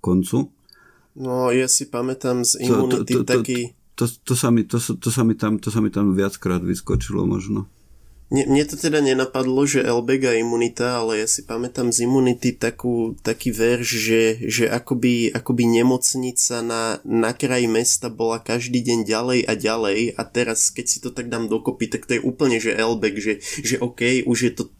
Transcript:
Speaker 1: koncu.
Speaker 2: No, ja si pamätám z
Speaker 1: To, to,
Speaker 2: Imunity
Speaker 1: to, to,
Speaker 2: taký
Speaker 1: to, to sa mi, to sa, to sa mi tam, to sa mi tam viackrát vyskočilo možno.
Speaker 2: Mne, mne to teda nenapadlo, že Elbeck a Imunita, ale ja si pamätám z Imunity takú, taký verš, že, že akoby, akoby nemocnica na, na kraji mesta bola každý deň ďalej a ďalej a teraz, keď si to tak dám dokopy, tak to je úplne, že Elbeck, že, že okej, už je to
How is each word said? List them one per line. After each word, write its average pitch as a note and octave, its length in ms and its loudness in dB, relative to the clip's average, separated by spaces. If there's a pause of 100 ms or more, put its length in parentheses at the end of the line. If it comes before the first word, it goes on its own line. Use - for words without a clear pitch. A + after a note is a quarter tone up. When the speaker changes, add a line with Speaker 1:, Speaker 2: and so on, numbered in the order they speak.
Speaker 1:
koncu. F#2 480 0 (640)
Speaker 2:
No, B2+ 400 -2
ja B2+ 160 2
si - 160 0
pamätám B2 560 -2
z A#2+ 240 -2
Speaker 1:
To, - 0 -
to, - 0 -
Speaker 2:
Imunity B2+ 480 2
Speaker 1:
to, A#2 80 2
to, - 80 -4
Speaker 2:
taký B2 280 0 (360)
Speaker 1:
to, A#2+ 100 0 (220)
to C3 80 2
sa B2 160 2
mi, A#2 160 4
to A#2+ 160 -2
sa, G#2 160 -6
to A#2 160 -2
sa B2+ 80 2
mi A2+ 160 2
tam, G#2+ 240 0
to G#2+ 80 -4
sa A2+ 80 0
mi G#2+ 160 0
tam G2+ 160 2
viackrát F#2+ 480 0
vyskočilo F#2 640 -2
možno. G2+ 480 -2 (560)
Speaker 2:
Mne, C3+ 240 0
mne D3 160 4
to D#3 80 -10
teda D3+ 240 0
nenapadlo, C3 720 2
že - 160 2
Elbeck A#2+ 400 2
a A#2+ 80 2
Imunita, A#2 640 0
ale A2 240 -2
ja A2 80 -2
si - 160 -2
pamätám A#2+ 480 -2
z A#2+ 160 0
Imunity B2+ 480 2
takú, A#2 640 -2
taký A2+ 320 -4
verš, A#2+ 320 2
že, A2+ 360 2 (280)
že A2+ 160 2
akoby, A#2+ 640 2
akoby B2 400 -2
nemocnica B2 880 2
na, A#2 480 -2
na A2+ 240 2
kraji B2 400 0
mesta A#2 400 0
bola A2+ 320 -4
každý A#2+ 400 -2
deň A2+ 240 0
ďalej A#2 400 0
a G#2+ 80 -2
ďalej G#2+ 440 0 (200)
a A2+ 80 -6
teraz, A#2 480 -2
keď A#2+ 160 -8
si - 80 -2
to B2 160 -10
tak A#2+ 160 -8
dám A#2 160 -4
dokopy, A2+ 400 -2
tak - 240 -8
to A#2+ 80 2
je - 80 -2
úplne, B2+ 320 0
že A2 160 0
Elbeck, A2 400 0
že, G#2 240 -2 (240)
že B2+ 160 -2
okej, B2 480 0
už A#2+ 160 0
je A#2+ 160 0
to A2+ 40 -6 (180)